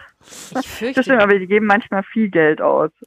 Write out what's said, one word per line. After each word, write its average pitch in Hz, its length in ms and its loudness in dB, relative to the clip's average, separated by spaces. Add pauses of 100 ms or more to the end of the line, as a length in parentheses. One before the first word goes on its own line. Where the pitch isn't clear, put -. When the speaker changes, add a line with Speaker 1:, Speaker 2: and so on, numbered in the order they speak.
(600)
Speaker 1:
Ich - 80 -10
fürchte, 254 280 -8
Speaker 2:
Das 262 100 2
stimmt, 254 160 2
aber 202 160 4
die 185 80 -6
geben 208 180 2
manchmal 202 380 0
viel 220 260 -2
Geld 156 320 2
aus 147 300 0 (160)